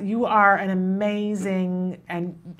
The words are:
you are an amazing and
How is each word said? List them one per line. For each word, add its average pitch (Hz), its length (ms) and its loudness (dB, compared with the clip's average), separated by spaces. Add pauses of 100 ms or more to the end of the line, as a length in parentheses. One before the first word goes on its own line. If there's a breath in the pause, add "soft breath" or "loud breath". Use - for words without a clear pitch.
you 220 220 0
are 202 320 6
an 190 120 -2
amazing 190 1400 -2
and 175 320 -6 (200)